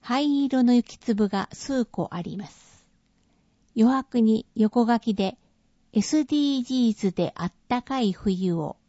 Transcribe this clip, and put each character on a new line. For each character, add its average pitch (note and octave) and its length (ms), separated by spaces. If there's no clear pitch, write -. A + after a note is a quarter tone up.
灰 C#4 440
色 C4 180
の B3 120
雪 - 220
粒 G#3+ 320
が G3 240
数 C4 320
個 - 280
あ E3+ 100
り E3 140
ま G3 100
す。 - 400
余 A#3 160
白 C4 280
に A3 340
横 A3+ 320
書 A#3 140
き A3 140
で、 F#3+ 240
「エ G#3 100
ス D4+ 220
デ D4 120
ィ C#4+ 240
ー B3 40
ジ B3+ 100
ー A#3 200
ズ F#3+ 180
で F3 220
あ F3 120
っ - 60
た B3 140
か C4+ 180
い G3+ 120
冬 F#3 420
を」 D3+ 220